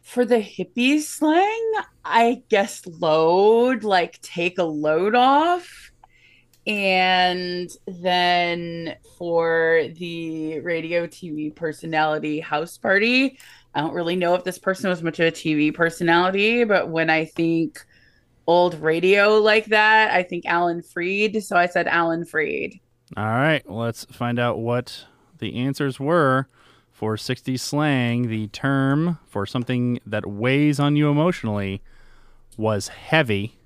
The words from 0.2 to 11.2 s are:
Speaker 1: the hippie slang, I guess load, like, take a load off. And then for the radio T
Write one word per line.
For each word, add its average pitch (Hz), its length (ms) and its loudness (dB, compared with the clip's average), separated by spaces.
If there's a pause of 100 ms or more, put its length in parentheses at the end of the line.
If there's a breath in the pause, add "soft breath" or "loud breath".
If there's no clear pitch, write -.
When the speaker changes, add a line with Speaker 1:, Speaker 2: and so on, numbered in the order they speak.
Speaker 1:
the 226 140 4
hippie 240 600 0
slang, 403 680 0 (320)
I 226 460 2
guess 214 380 0
load, 185 960 4
like, 190 380 0
take 175 360 -6
a 185 60 0
load 156 520 0
off. 302 760 2 (760 soft breath)
And 185 1040 0 (160)
then 175 1080 -2 (220)
for 165 640 2 (160)
the 160 640 -8
radio 170 480 -4
T 170 240 -14